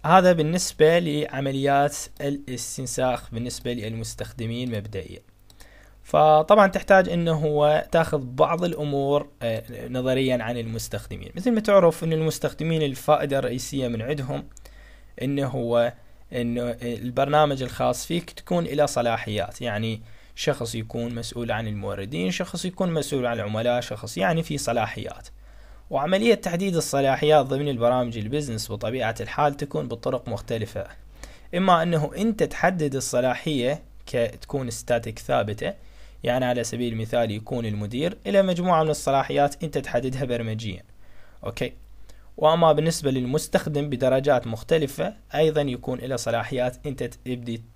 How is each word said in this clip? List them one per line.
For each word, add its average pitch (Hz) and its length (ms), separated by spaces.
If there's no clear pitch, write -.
هذا 180 260
بالنسبة 165 640
لعمليات 143 960
الاستنساخ 131 1080
بالنسبة 120 420
للمستخدمين 113 1040
مبدئيًا. 101 440
فطبعًا 156 640
تحتاج 190 420
إنه 170 240
هو 151 600
تاخذ 160 260
بعض 147 460
الأمور، 143 640
آه، 120 460
نظريًا 127 540
عن 120 160
المستخدمين. 110 800
مثل 202 140
ما 220 100
تعرف 185 440
إن 165 80
المستخدمين 156 680
الفائدة 139 560
الرئيسية 131 500
من 117 140
عندهم 139 420
إنه 139 240
هو 120 460
إنه 120 500
البرنامج 131 800
الخاص 123 440
فيك 170 240
تكون 170 340
له 147 220
صلاحيات، 113 760
يعني 113 400
شخص 120 400
يكون 117 400
مسؤول 117 380
عن 110 160
الموردين، 104 600
شخص 180 340
يكون 180 280
مسؤول 139 340
عن 117 100
العملاء، 110 440
شخص - 380
يعني 170 240
في 151 160
صلاحيات. - 680
وعملية 190 440
تحديد 180 420
الصلاحيات 139 680
ضمن 139 220
البرامج 120 500
البزنس 113 540
بطبيعة 110 480
الحال 143 360
تكون 147 320
بطرق 127 400
مختلفة، 110 580
إما 175 280
أنه 165 340
أنت 214 260
تحدد 156 520
الصلاحية 127 880
كتكون 123 640
ستاتيك 117 480
ثابتة، 127 560
يعني 123 200
على 123 200
سبيل 120 280
المثال 110 380
يكون 113 360
المدير 113 600
إلى 196 160
مجموعة 175 400
من 156 80
الصلاحيات 143 720
أنت 151 140
تحددها 127 460
برمجيًا. 110 580
أوكي، 117 280
وأما 160 360
بالنسبة 151 380
للمستخدم 143 800
بدرجات 131 560
مختلفة 156 680
أيضًا 151 260
يكون 127 380
له 127 180
صلاحيات 120 680
أنت 131 160
تبدي 120 600